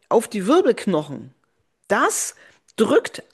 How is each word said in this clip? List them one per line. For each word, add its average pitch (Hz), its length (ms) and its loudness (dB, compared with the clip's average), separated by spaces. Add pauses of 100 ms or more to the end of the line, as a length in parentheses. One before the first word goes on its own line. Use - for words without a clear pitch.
auf 233 200 2
die 196 200 -6
Wirbelknochen, 151 840 0 (540)
das 277 480 -2 (420)
drückt - 460 0 (100)